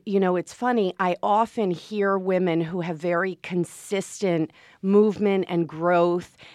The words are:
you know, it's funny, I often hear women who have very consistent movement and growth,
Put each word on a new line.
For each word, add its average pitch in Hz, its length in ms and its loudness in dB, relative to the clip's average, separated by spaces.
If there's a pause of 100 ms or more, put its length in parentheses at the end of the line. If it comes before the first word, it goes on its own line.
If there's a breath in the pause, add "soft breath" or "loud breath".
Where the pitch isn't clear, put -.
you 196 140 0
know, 180 160 2
it's - 180 -6
funny, 233 460 0
I 180 200 0
often 208 520 0
hear 196 440 -2
women 185 440 0
who 170 200 -4
have 170 160 -6
very 175 460 -2
consistent 180 1120 -4 (300 loud breath)
movement 196 680 2
and 170 180 0
growth, 175 680 0 (180 loud breath)